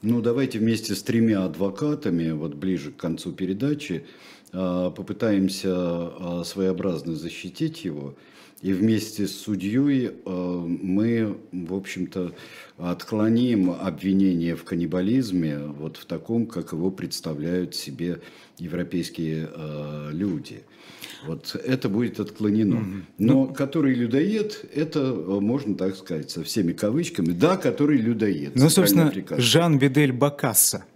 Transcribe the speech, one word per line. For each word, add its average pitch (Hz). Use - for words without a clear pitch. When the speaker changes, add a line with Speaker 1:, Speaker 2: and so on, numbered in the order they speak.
Speaker 1:
Ну, 117
давайте 120
вместе 110
с -
тремя 113
адвокатами, 95
вот 78
ближе 76
к -
концу 82
передачи, 98
а, 90
попытаемся, 98
а, 87
своеобразно 90
защитить 90
его. 71
И 95
вместе 101
с -
судьей, 113
а, 90
мы, 101
в 90
общем-то, 92
отклоним 107
обвинение 87
в -
каннибализме, 90
вот 78
в -
таком, 110
как -
его 87
представляют 85
себе 82
европейские, 80
а, 76
люди. 95
Вот -
это 131
будет 107
отклонено. 107
Speaker 2:
Мгм. 98
Speaker 1:
Но 110
Speaker 2:
Ну. -
Speaker 1:
который 139
людоед, 156
это, 156
а, 95
можно 110
так 95
сказать, 78
со 82
всеми 85
кавычками. 104
Да, 160
который 143
людоед, 107
Speaker 2:
Ну, 139
собственно, 170
Speaker 1:
центральноафриканский. 120
Speaker 2:
Жан 151
Бедель 139
Бокассо. 123